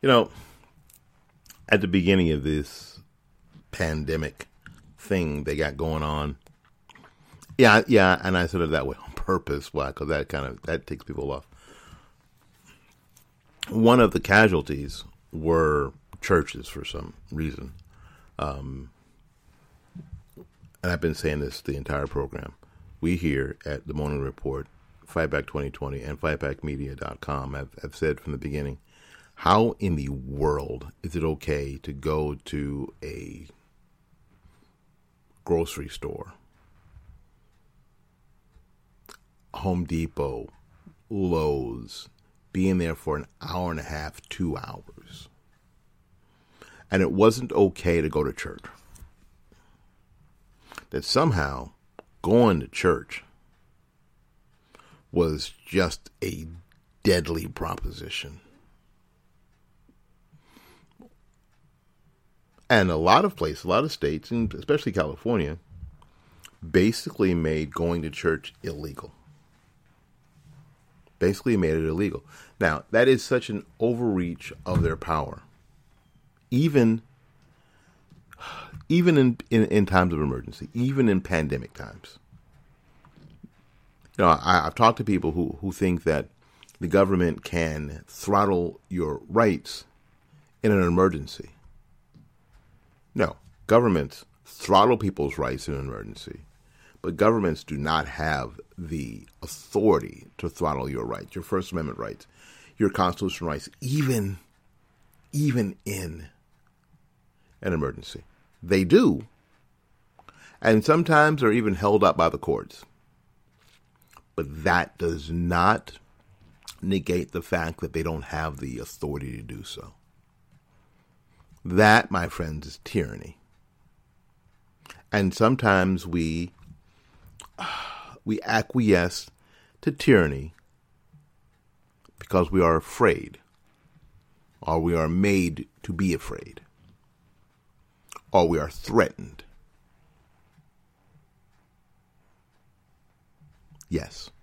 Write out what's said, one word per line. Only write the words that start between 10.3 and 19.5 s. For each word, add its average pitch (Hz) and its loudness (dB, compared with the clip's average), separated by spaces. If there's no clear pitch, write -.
of, 64 -12
that 82 -6
takes - -12
people 71 -8
off. 67 -10
One 117 8
of 101 8
the 90 0
casualties 82 4
were 78 2
churches 76 0
for - -14
some - -12
reason. 73 -6
Um, 67 -8